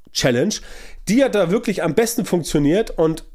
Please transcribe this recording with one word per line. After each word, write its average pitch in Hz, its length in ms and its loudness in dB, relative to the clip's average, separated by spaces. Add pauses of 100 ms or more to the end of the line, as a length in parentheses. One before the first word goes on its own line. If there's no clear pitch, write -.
(100)
Challenge, 139 440 0 (520)
die 233 160 4
hat 254 120 2
da 180 160 2
wirklich 202 320 0
am 165 120 -2
besten 226 300 0
funktioniert 165 720 0
und 160 280 0 (100)